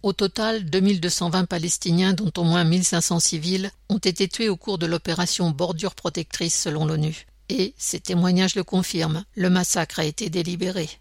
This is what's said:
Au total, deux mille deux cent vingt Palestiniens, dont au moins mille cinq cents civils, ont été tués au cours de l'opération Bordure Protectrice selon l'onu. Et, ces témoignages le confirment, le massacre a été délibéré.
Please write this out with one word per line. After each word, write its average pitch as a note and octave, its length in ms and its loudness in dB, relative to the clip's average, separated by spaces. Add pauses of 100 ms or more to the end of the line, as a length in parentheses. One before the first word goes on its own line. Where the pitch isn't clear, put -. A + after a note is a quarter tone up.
Au G3 100 2
total, G#3 580 -2
deux F3+ 80 2
mille F#3+ 220 4
deux F3 100 -2
cent F3 200 0
vingt F3+ 160 2
Palestiniens, F3 680 2
dont F3+ 240 0
au F3 80 0
moins E3+ 180 4
mille F3 220 4
cinq E3+ 160 2
cents E3+ 180 0
civils, F3+ 540 0 (160)
ont G3 100 2
été F#3 300 0
tués A3+ 200 -2
au F#3+ 80 0
cours - 220 -6
de E3+ 80 -2
l'opération E3+ 640 0
Bordure E3+ 460 -2
Protectrice E3 600 -4
selon D#3 280 -2
l'onu. D#3 420 -2 (220)
Et, G3 280 -2
ces - 220 -6
témoignages F3+ 560 2
le F#3+ 80 -2
confirment, E3+ 640 -2 (100)
le F#3 160 0
massacre F3+ 480 0
a E3 60 0
été D#3 260 -4
délibéré. F3 580 -4 (120)